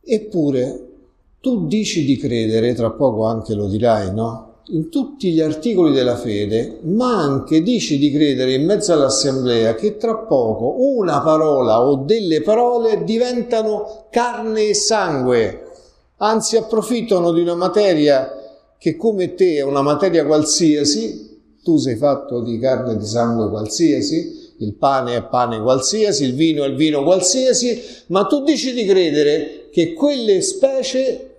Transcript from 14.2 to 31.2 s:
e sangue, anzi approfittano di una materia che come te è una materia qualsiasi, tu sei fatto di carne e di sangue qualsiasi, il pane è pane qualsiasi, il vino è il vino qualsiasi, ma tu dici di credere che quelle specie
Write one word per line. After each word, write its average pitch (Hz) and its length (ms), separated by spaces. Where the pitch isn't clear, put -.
e 208 60
sangue, 127 880
anzi 220 340
approfittano 220 760
di 165 80
una 170 140
materia 170 760
che 156 200
come 196 380
te 180 220
è 143 60
una 139 200
materia 156 440
qualsiasi, 151 1040
tu 165 140
sei 127 200
fatto 127 440
di 113 180
carne 120 340
e 110 40
di 101 100
sangue 113 440
qualsiasi, 135 1080
il 104 160
pane 131 420
è 113 80
pane 120 360
qualsiasi, 143 640
il 123 100
vino 151 300
è 139 40
il 131 80
vino 147 260
qualsiasi, 233 800
ma 190 180
tu 285 160
dici 262 300
di 240 120
credere 156 840
che 165 240
quelle 233 480
specie 262 960